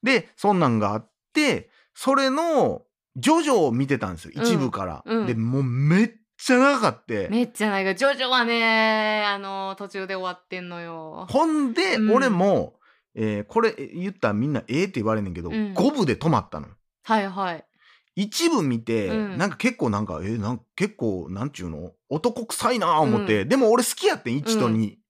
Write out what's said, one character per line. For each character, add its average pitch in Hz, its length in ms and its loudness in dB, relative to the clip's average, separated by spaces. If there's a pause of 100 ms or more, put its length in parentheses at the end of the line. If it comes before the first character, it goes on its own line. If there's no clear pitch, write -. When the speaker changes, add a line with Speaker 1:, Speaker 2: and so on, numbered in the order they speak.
Speaker 1:
で、 240 340 2
そ 202 160 2
ん 185 80 4
な 151 80 4
ん 113 100 2
が 104 160 0
あ - 20 -2
っ 107 140 -8 (220)
て、 285 380 0 (240)
そ 262 200 0
れ 269 160 2
の 277 520 0 (340)
ジ 131 140 2
ョ 330 120 6
ジ 294 80 0
ョ 202 160 4
を 120 60 2
見 131 140 0
て 135 120 0
た 95 120 -4
ん 90 60 -8
で 82 40 -16
す - 40 -18
よ、 - 100 -18
Speaker 2:
う - 60 -8
ん。 - 20 -2
Speaker 1:
一 233 140 2
部 135 140 0
か 98 160 -6
ら。 76 180 -10
Speaker 2:
う 220 200 -2
ん。 - 20 -4
Speaker 1:
で、 123 80 -2
も 117 260 -2
う - 40 0
め 143 400 2
っ 220 60 -4 (260)
ち - 180 0
ゃ 247 40 6
長 269 200 4
か 220 100 2
っ - 160 -6
て。 113 260 -4
Speaker 2:
め 226 120 2
っ 233 100 -4
ち - 120 -4
ゃ 214 60 0
長 196 200 0
い。 190 60 -2
ジ 254 100 0
ョ 277 100 2
ジ 254 80 -4
ョ 254 40 -4
は 247 160 2
ね、 220 840 2
あ 202 120 -2
の、 196 380 -8
途 202 120 -12
中 190 180 -8
で 190 80 -6
終 185 200 -6
わ 175 60 -20
っ - 80 -20
て 185 120 -10
ん 180 80 -12
の 175 120 -12
よ。 165 480 -12
Speaker 1:
ほ 285 180 4
ん 294 280 0
で、 359 220 0
Speaker 2:
う 214 140 2
ん。 - 20 6
Speaker 1:
俺 262 160 4
も、 180 460 2 (400)
え 107 260 -2
ー、 104 40 -6
こ - 180 -2
れ、 226 140 2
え、 135 120 -10
言 185 220 -8
っ - 20 -12
た - 160 -2
ら 104 60 0
み 113 120 0
ん 151 60 0
な 127 160 -2
「え 110 40 -4
ー」 151 160 2
っ 190 40 -10
て - 80 -4
言 101 40 -2
わ 110 120 2
れ 107 40 -2
ん 104 40 -4
ね 95 80 -6
ん - 20 -8
け 85 80 -10
ど、 85 80 -8
Speaker 2:
う - 20 -6
ん。 214 220 -4
Speaker 1:
五 226 160 4
部 269 160 0
で 120 80 2
止 151 140 -2
ま 139 100 4
っ 98 100 -4
た 78 120 -10
の。 71 80 -14 (340)
Speaker 2:
は 220 180 0
い 196 80 -4
は 185 260 -6
い。 156 100 -16 (500)
Speaker 1:
一 214 340 -2
部 285 140 2
見 123 180 0
て、 113 280 -2
Speaker 2:
う - 60 -2
ん。 107 240 -4
Speaker 1:
な 175 80 0
ん 202 40 0
か - 60 -10
結 - 220 -2
構 127 120 0
な 101 80 0
ん 107 80 -4
か、 80 160 -6
え 92 40 -6
ー、 113 120 -4
な 107 140 -4
ん、 127 80 -6 (160)
結 208 180 -4
構、 92 340 -4
な 98 160 -8
ん 147 60 -6
ち - 100 -16
ゅ 92 40 -12
う 85 60 -8
の？ 78 220 -12 (160)
男 165 380 -2
臭 - 260 -2
い 247 60 0
な 175 160 0
あ 151 60 4
思 - 240 2
っ - 20 -4
て。 104 160 2
Speaker 2:
う - 20 -2
ん。 131 40 -8
Speaker 1:
で 254 80 4
も 233 160 4
俺 240 100 4
好 - 140 -2
き - 100 0
や 370 100 2
っ - 60 -14
て 120 80 -6
ん、 120 60 -2
一 214 220 -2
と 127 100 2
二。 110 220 0
Speaker 2:
う - 20 -20
ん。 - 60 -20 (120)